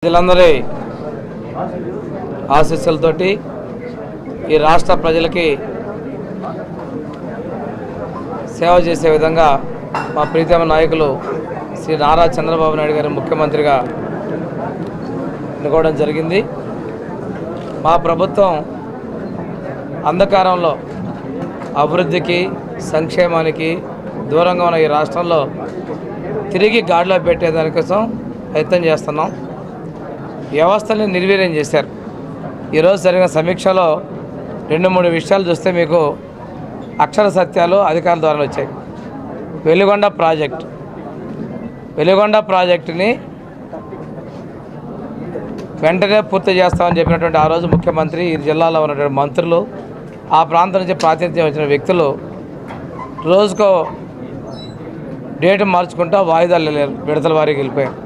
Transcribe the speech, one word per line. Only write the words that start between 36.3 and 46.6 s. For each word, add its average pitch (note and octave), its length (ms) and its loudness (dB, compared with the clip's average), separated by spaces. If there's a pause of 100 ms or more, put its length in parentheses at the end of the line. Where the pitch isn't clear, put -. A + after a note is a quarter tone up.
అక్షర G#3 220 2 (100)
సత్యాలు F3+ 400 2 (140)
అధికారుల E3+ 340 2
ద్వారా D3+ 220 4
వచ్చాయి. C3+ 220 -4 (1000)
వెలిగొండ G3+ 380 6 (120)
ప్రాజెక్ట్, D#3+ 460 0 (1300)
వెలిగొండ G3 380 4 (140)
ప్రాజెక్టుని F3+ 580 2 (2750)
వెంటనే F#3+ 360 4 (120)
పూర్తి F#3+ 280 2